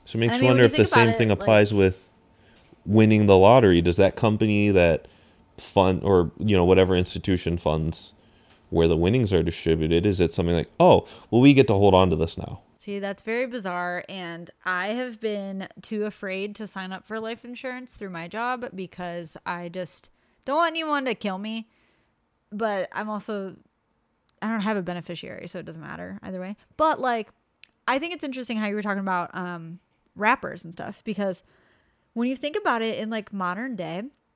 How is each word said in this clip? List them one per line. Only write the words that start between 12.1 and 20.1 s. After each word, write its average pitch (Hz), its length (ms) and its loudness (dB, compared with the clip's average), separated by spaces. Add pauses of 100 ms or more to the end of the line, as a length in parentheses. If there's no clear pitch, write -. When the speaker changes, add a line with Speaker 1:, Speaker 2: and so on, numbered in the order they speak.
Speaker 1:
to 80 40 2
this 80 220 -4
now"? - 240 -14 (160)
Speaker 2:
See, 202 220 -12
that's 196 240 -10
very 240 240 -6
bizarre, 180 600 -8
and 170 420 -14 (140)
I 185 260 -4
have 240 300 -8
been 196 480 -8 (140)
too 208 240 -6
afraid 202 520 -8
to 214 100 -12
sign 185 260 -12
up 185 100 -14
for 220 160 -10
life 226 240 -12
insurance 247 520 -14
through 196 160 -14
my 170 160 -12
job 240 480 -8
because 175 600 -12 (100)
I 175 240 -8
just 175 420 -14 (340)